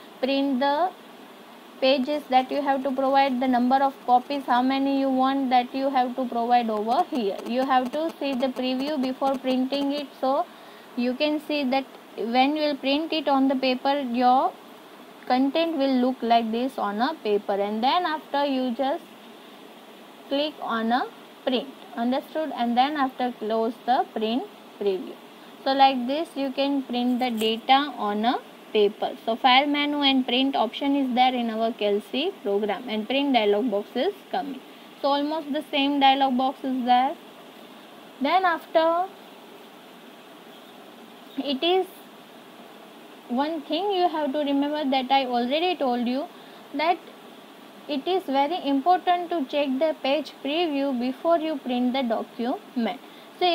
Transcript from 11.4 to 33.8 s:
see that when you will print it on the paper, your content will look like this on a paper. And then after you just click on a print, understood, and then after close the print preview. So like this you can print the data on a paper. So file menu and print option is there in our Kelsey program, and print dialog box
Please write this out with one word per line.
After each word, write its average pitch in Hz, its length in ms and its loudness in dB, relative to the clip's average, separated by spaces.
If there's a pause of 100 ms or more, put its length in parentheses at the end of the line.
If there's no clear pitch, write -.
see 294 240 -2
that 262 200 0 (320)
when 254 380 2
you 302 80 -2
will 294 140 0
print 285 340 -2
it 311 160 -2
on 269 220 4
the 277 60 2
paper, 262 440 0
your 254 540 2 (760)
content 277 500 0
will 269 180 2
look 254 260 2
like 233 280 2
this 247 280 -2
on 208 240 -2
a 311 140 0
paper. 208 380 -2
And 208 300 -2
then 339 220 2
after 285 400 -2
you 254 260 -2
just 269 320 -2 (1300)
click 294 320 -2
on 226 320 -2
a 285 140 0 (380)
print, 247 220 -2 (300)
understood, 277 580 -4
and 240 220 0
then 285 180 2
after 262 420 -2
close 226 360 -2 (120)
the 269 280 2
print 226 300 -2 (360)
preview. 196 360 -2 (500)
So 269 80 2
like 269 340 6
this 311 300 -2
you 269 140 -2
can 277 320 0
print 247 360 -2
the 247 120 0
data 226 640 2
on 214 260 -2
a 294 160 2 (320)
paper. 208 400 2 (140)
So 226 120 0
file 269 300 6
menu 294 340 0
and 269 260 4
print 269 260 0
option 277 440 0
is 262 180 0
there 254 180 4
in 240 160 -2
our 220 220 -2
Kelsey 214 600 -2 (120)
program, 202 460 -2
and 214 180 -4
print 277 260 0
dialog 214 380 2
box 208 240 -4